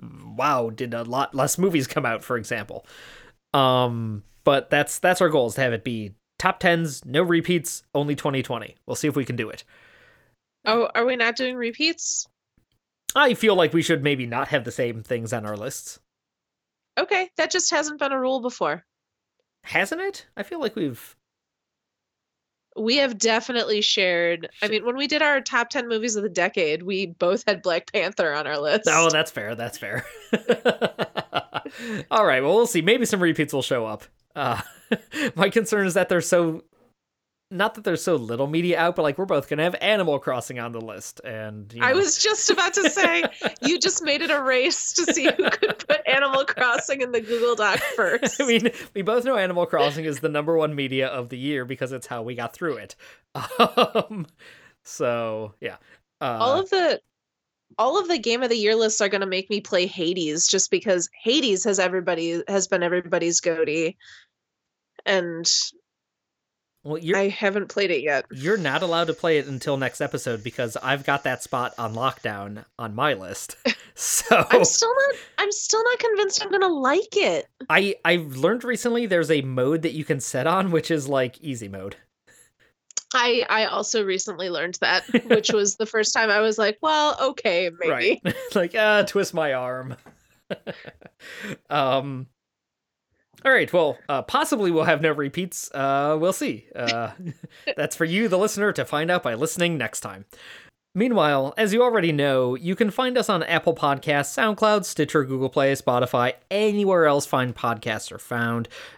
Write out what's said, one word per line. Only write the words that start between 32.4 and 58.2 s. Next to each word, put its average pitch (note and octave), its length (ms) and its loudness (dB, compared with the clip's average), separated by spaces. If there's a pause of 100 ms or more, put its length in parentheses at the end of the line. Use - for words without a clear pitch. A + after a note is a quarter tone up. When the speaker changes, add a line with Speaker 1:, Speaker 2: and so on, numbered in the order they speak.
Speaker 1:
well, D#3 120 4
we'll A3+ 120 6
see. F#3 140 0
Maybe A3+ 240 4
some G3 160 0
repeats D#3+ 320 2
will C#3 80 0
show B2 240 0
up. G#2+ 180 -8 (320)
Uh, C3 260 -2 (380)
<laughs> D4 360 -6
my E3+ 140 2
concern G#3 380 0
is F3 60 -2
that F#3 160 2
they're F3 120 2
so, E3+ 420 2 (840)
not F#3+ 260 -2
that G#3+ 80 -18
there's E3+ 200 -2
so F3+ 120 2
little A#2+ 320 -4
media E3+ 320 0
out, E3+ 160 2
but, E3+ 80 -2
like, D3 140 0
we're F#3+ 80 -4
both D#3+ 240 -2
gonna D3 140 -2
have F3+ 180 0
Animal F3+ 380 0
Crossing B2+ 400 -6
on A#2 140 -8
the A2+ 80 -10
list, G#2+ 420 -14
and, G#2+ 500 -12
you A#2 100 -6
Speaker 2:
I B3 80 2
Speaker 1:
know. C#4 60 2
Speaker 2:
was G4 240 0
just G#4+ 280 0
about F4+ 260 2
to F#4+ 140 4
say, E4+ 340 2 (200)
Speaker 1:
<laughs> - 180 -6
Speaker 2:
you D4+ 180 0
just E4+ 240 -2
made D4 180 0
it E4 100 0
a D4 100 2
race C4 520 0
to F4 200 0
see C#4+ 120 0
who E4+ 240 2
could - 380 -2
put D5+ 200 2
Animal C4+ 380 2
Crossing B3+ 560 0
in B3 100 -4
the A#3 100 0
Google A#3 340 0
Doc G#3+ 240 2
Speaker 1:
<laughs> C#5+ 160 -4
Speaker 2:
first. A3 460 0
Speaker 1:
I C#4+ 40 2
mean, A#3 240 4 (240)
we G3+ 80 -6
both A3+ 240 0
know C4 120 0
Animal F3+ 280 0
Crossing D3+ 400 0
is C#3+ 140 -4
the D#3+ 100 0
number D3+ 280 0
one D3+ 180 0
media C3 320 -2
of B2 220 -6
the B2+ 80 -12
year C3+ 280 -4
because B2+ 260 -6
it's C3 160 -10
how A#2+ 140 -8
we A#2+ 140 -8
got A#2 180 -6
through D#3 240 -4
it. G2+ 180 -16 (400)
<laughs> - 0 - (240)
Um, A3 640 0 (580)
so, A2+ 800 -4
yeah. G2+ 160 -10 (420)
Uh, C3 200 -4
Speaker 2:
All C4 200 2
of F#4+ 100 -4
the, F4+ 300 2 (800)
all C4 220 2
of F#4 100 -2
the F4 80 2
Game A#3 260 0